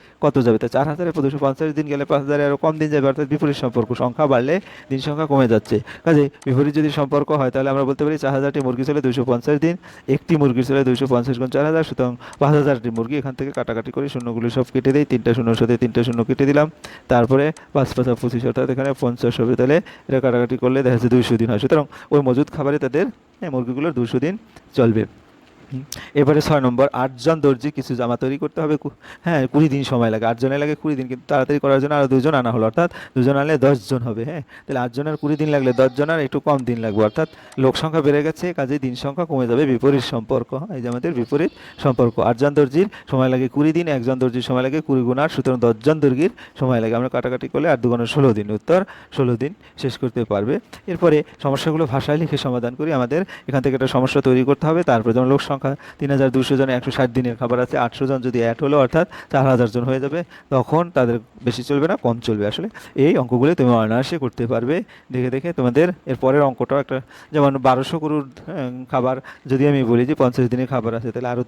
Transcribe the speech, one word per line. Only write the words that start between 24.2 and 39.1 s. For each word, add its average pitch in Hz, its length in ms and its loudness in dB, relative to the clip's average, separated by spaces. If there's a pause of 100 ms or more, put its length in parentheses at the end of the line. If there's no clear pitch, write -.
দিন 180 100 -2 (440)
চলবে। 113 260 4 (600)
হুম, 131 180 -10 (380)
এবারে 147 260 4
ছয় 147 200 2
নম্বর, 123 200 2 (160)
আটজন 131 420 0
দর্জি 135 320 2
কিছু 135 240 -6
জামা 120 220 0
তৈরি 135 200 -2
করতে 147 200 -6
হবে 151 200 0
কু-, - 140 -10 (300)
হ্যাঁ, 165 140 2 (120)
কুড়ি 151 220 4
দিন 139 80 -2 (100)
সময় 117 220 2
লাগে, 110 160 -2
আটজনের 131 320 -2
লাগে 151 200 -2
কুড়ি 151 160 -2
দিন, 131 120 -6
কিন্তু 127 200 -10
তাড়াতাড়ি 143 340 0
করার 139 180 4
জন্য 147 160 -2
আরও 139 160 2
দুজন 135 260 2
আনা 120 140 -2
হলো, 110 160 2
অর্থাৎ 170 180 0 (280)
দুজন 131 240 2
আনলে 151 140 0 (100)
দশজন 135 440 2
হবে, 113 220 -6
হ্যাঁ। 156 120 -10 (220)
তাহলে 135 200 -4
আটজনের 143 360 -6
কুড়ি 151 200 -2
দিন 156 140 0
লাগলে 135 160 2 (100)
দশজন 131 340 2
আর 160 120 -2
একটু 143 200 -4
কম 143 120 2 (100)
দিন 120 160 -2
লাগবে, 107 240 0
অর্থাৎ 160 200 -2 (360)
লোক 131 160 4
সংখ্যা 160 260 -2
বেড়ে 147 200 4
গেছে, 160 200 -6 (120)
কাজেই 139 260 -2
দিন 127 100 -4 (100)
সংখ্যা 143 260 -4